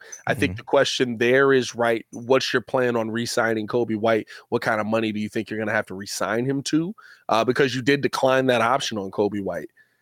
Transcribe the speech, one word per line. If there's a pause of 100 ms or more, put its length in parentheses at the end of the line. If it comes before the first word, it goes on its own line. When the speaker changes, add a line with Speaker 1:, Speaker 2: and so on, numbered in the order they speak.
(260)
Speaker 1:
I
think
Speaker 2:
Mm-hmm.
Speaker 1:
the
question
there
is,
right,
what's
your
plan
on
re-signing
Coby
White? (220)
What
kind
of
money
do
you
think
you're
gonna
have
to
re-sign
him
to? (340)
Uh,
because
you
did
decline
that
option
on
Coby
White. (320)